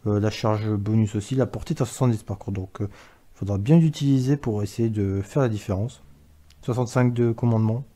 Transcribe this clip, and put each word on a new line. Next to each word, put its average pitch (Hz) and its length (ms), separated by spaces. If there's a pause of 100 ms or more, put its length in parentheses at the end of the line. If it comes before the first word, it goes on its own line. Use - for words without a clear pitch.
Euh, 104 140
la 107 100
charge 107 400
bonus 107 460
aussi, 107 200
la 131 120
portée - 260
est - 80
à 127 40
soixante-dix 113 380
par 98 140
contre, 98 220
donc, 92 220
euh, 98 80 (440)
faudra 98 240
bien 127 220
l'utiliser 139 580
pour 110 240
essayer 113 280
de 98 320
faire 139 200
la 127 80
différence. 104 540 (580)
Soixante-cinq 123 520
de 117 180
commandement. 113 520 (120)